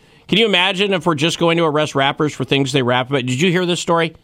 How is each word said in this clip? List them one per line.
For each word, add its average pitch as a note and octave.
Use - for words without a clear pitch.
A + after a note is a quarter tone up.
can -
you A3+
imagine F#3+
if E3+
we're E3+
just D#3
going E3+
to E3+
arrest D3+
rappers C#3+
for C3+
things C#3
they C#3
rap B2
about? C3
Did B2+
you F#3
hear F3+
this F3
story? E3